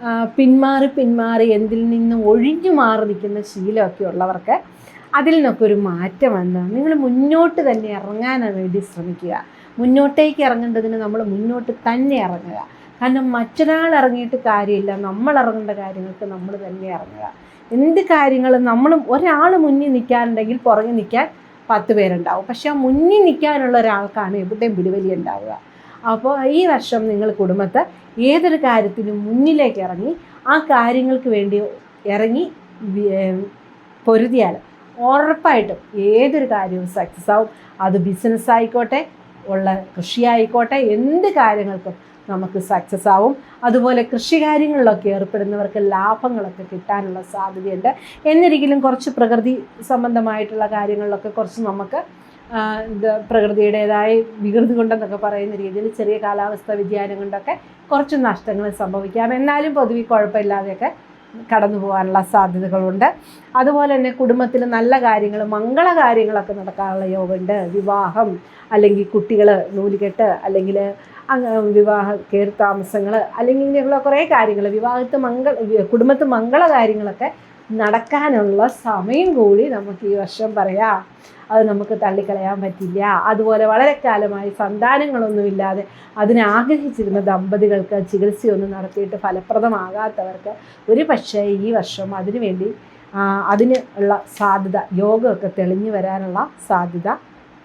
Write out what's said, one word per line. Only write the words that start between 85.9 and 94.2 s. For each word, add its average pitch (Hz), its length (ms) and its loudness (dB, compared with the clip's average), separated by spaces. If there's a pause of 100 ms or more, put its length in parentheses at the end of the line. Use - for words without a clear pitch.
അതിനെ 220 240 4
ആഗ്രഹിച്ചിരുന്ന 226 800 0
ദമ്പതികൾക്ക് 196 920 0
ചികിത്സയൊന്നും 202 600 0
നടത്തിയിട്ട് 190 440 -8
ഫലപ്രദമാകാത്തവർക്ക് 202 1400 -4 (340)
ഒരു 247 140 4
പക്ഷേ 226 400 -2
ഈ 202 280 -2
വർഷം 196 440 -4
അതിനു 202 240 -6
വേണ്ടി, 196 340 -4 (420)
ആ, 196 320 -2
അതിന് 226 280 4 (220)
ഉള്ള 202 260 0 (140)